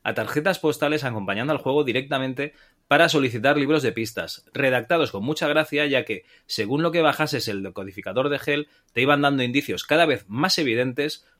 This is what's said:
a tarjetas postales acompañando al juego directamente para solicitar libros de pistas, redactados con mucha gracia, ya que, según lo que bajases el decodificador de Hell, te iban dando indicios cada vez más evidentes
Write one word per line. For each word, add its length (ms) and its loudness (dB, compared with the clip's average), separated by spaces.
a 120 -2
tarjetas 460 -2
postales 440 0
acompañando 480 -2
al 80 0
juego 240 2
directamente 680 -2
para 220 6
solicitar 480 2
libros 260 2
de 80 0
pistas, 640 -8
redactados 580 0
con 140 -6
mucha 240 -2
gracia, 380 0
ya 180 0
que, 180 -6
según 380 -2
lo 80 0
que 100 2
bajases 480 0
el 140 -6
decodificador 680 -4
de 160 -2
Hell, 240 -2
te 80 0
iban 200 4
dando 220 2
indicios 400 -2
cada 220 4
vez 240 0
más 280 0
evidentes 720 -2